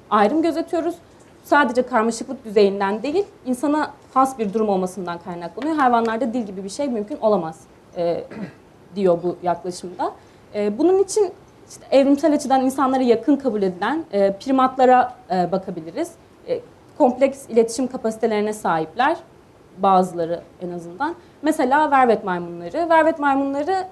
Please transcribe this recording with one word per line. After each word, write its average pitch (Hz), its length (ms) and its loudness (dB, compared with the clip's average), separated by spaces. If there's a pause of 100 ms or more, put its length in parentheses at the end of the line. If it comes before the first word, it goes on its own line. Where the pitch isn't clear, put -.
(100)
ayrım 214 320 4
gözetiyoruz. 330 520 -2 (500)
Sadece 262 380 2
karmaşıklık 240 640 -4
düzeyinden 202 580 0
değil, 302 220 -2 (220)
insana 294 440 -2 (240)
has 262 240 2
bir 208 140 -4
durum 220 160 0
olmasından 180 500 -4
kaynaklanıyor. 180 580 -6
Hayvanlarda 233 580 0
dil 254 80 -2
gibi 196 220 -10
bir 196 40 -10
şey 285 200 -4
mümkün 233 320 -6
olamaz, 180 400 0 (360)
e, 170 280 -2 (340)
<clears throat> - 380 -20
diyor 180 260 4
bu 175 200 -4
yaklaşımda. 180 680 -6 (420)
E, 208 240 -2
bunun 370 240 4
için 392 300 0 (360)
işte - 220 -20
evrimsel 277 440 4
açıdan 262 300 2
insanlara 262 380 0
yakın 240 340 4
kabul 226 260 -2
edilen, 202 500 -2
e, 196 200 2
primatlara, 254 840 2 (160)
e, 175 220 0
bakabiliriz. 185 600 -6 (360)
E, 127 120 -4 (380)
kompleks 269 500 2
iletişim 226 380 2
kapasitelerine 220 680 -2
sahipler, 208 640 -2 (600)
bazıları 175 640 2 (220)
en 180 80 -8
azından. 175 440 -8 (280)
Mesela 294 480 2
vervet 240 340 4
maymunları. 175 640 -4
Vervet 320 280 4
maymunları 285 720 0